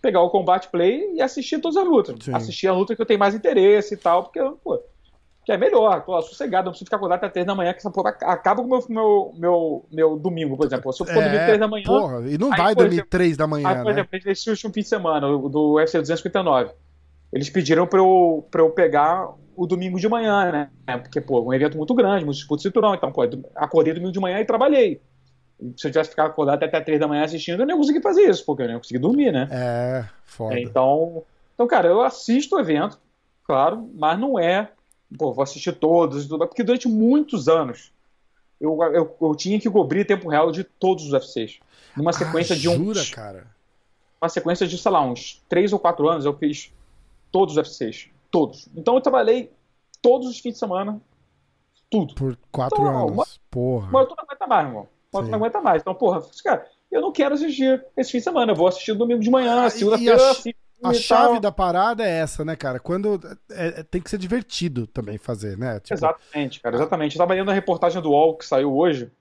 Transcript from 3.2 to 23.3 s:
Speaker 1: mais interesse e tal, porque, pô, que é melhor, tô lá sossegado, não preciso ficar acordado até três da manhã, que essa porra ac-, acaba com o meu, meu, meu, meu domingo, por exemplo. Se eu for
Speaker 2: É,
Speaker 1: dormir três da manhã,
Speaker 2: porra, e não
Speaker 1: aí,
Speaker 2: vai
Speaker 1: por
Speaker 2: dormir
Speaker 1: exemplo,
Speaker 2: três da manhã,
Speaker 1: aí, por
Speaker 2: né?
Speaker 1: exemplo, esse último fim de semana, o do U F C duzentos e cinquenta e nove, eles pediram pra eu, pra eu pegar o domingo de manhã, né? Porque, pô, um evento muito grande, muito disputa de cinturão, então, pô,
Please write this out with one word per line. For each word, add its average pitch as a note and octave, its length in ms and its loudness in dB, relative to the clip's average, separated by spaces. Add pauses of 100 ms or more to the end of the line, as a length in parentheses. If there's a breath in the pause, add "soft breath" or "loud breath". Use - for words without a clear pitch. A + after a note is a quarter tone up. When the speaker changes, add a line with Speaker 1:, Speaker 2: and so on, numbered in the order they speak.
Speaker 1:
mais G3+ 140 2
interesse G#3 580 4
e G3+ 60 -8
tal, F3+ 240 2
porque, - 180 -8 (240)
pô, - 160 -4 (640)
que G#3+ 80 -2
é G3 60 0
melhor, G#3+ 480 4
tô F3+ 60 -6
lá E3 100 0
sossegado, F#3 420 -4
não F3+ 80 -6
preciso - 140 -16
ficar G#3+ 100 -4
acordado F3+ 220 -2
até F#3+ 100 -6
três F3+ 180 -4
da G3 80 -4
manhã, F3+ 200 -2
que - 60 -14
essa G3+ 100 -8
porra G3 180 -2
ac-, - 160 -6
acaba F#3+ 380 0
com A#3+ 60 -6
o - 20 -2
meu, B3 180 0
meu, G#3+ 500 2
meu, E3 540 0
meu D#3 240 2
domingo, D#3 400 -4
por D3+ 80 0
exemplo. C3 260 -4
Se C3 120 -6
eu E3+ 40 -6
for E3 120 2
Speaker 2:
É, D#3+ 60 4
Speaker 1:
dormir D#3 200 2
três G#3+ 160 4
da G#3+ 80 0
manhã, G#3+ 160 -6
Speaker 2:
porra, B2+ 460 0
e D3 80 -2
não B3+ 120 0
Speaker 1:
aí, G3 80 0
Speaker 2:
vai G3 160 4
Speaker 1:
por G3 60 2
Speaker 2:
dormir F#3 140 6
Speaker 1:
exemplo, - 160 -4
Speaker 2:
três F3 260 2
da D3+ 100 0
manhã, D3+ 220 -2
Speaker 1:
aí, F#3 80 0
por B2 80 -6
Speaker 2:
né? G#3+ 80 0
Speaker 1:
exemplo, G3 400 -4
esse - 160 -6
último G#3+ 240 -4
fim G#3+ 80 -4
de G#3 80 -6
semana, D#3+ 400 0
o C#3 220 -2
do D3+ 220 2
U D3+ 80 4
F D#3+ 100 2
C E3+ 100 0
duzentos D#3+ 200 -4
e - 20 -20
cinquenta F#3+ 180 -2
e - 40 -2
nove, C3 260 2 (600)
eles C#3 200 -4
pediram E3 360 2
pra F#3 140 0
eu, F3+ 500 4
pra E3 120 2
eu D#3+ 80 4
pegar D#3+ 580 2 (260)
o F3+ 120 -4
domingo F3+ 340 -4
de G#3 80 0
manhã, G#3 420 2
né? D3 200 -4 (260)
Porque, C#3+ 240 -6
pô, B2 220 0
um B2 100 -2
evento D3 240 0
muito D#3 180 -2
grande, G3 300 2
muito C#3+ 140 -6
disputa - 220 -6
de G3 80 -4
cinturão, G#3 260 2
então, C#3 180 -6
pô, - 80 -4 (340)